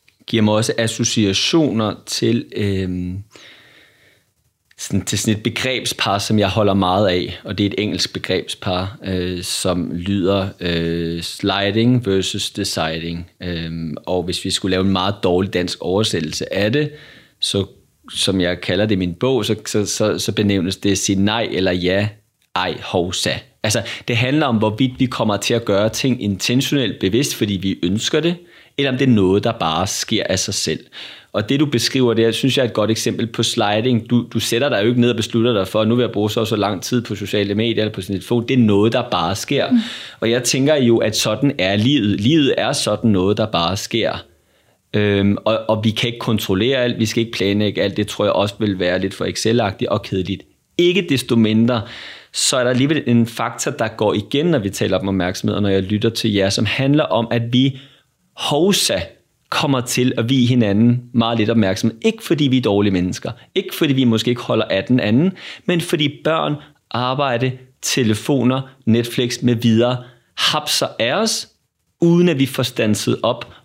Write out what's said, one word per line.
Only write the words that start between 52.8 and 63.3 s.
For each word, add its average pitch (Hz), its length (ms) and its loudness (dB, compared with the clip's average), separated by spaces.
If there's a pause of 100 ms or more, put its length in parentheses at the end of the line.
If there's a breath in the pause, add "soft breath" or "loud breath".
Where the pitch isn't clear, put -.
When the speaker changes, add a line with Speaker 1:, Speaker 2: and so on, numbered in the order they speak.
Speaker 1:
en 117 200 4
faktor, 120 440 -4
der 110 160 -2
går 107 260 0
igen, 139 320 -2
når 165 140 2
vi 101 100 -2
taler 95 280 -2
om 95 100 -4
opmærksomhed, 95 480 -2
og 101 60 -2
når 101 80 0
jeg 98 140 2
lytter 104 260 0
til 110 240 -2
jer, 98 160 2
som 117 160 0
handler 139 380 2
om, 113 280 0
at 120 100 0 (120)
vi 131 260 2 (580 loud breath)
hovsa 151 600 0 (500)
kommer 135 320 0
til 123 360 0
at 113 120 0
vie 127 180 4
hinanden 120 560 4 (100)
meget 117 240 2
lidt 107 120 2
opmærksomhed. 110 520 2
Ikke 220 220 0
fordi 139 240 2
vi 127 100 4
er 123 40 2
dårlige 101 320 2
mennesker. 90 380 -2 (240 loud breath)